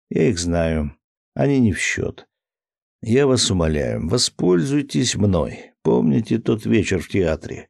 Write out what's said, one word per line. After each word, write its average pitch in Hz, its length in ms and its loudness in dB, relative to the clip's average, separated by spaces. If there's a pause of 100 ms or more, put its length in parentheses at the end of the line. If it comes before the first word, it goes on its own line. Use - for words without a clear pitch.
я 156 200 2
их 85 100 -2
знаю, 82 560 -2 (380)
они 139 260 2
не 110 140 2
в - 60 -6
счет. - 500 -6 (720)
Я 127 260 2
вас 127 220 2
умоляю, 78 600 0
воспользуйтесь 143 1040 0
мной. 90 560 -2 (120)
Помните 117 540 0
тот 113 280 -2
вечер 101 340 0
в 76 80 -8
театре? 80 640 -4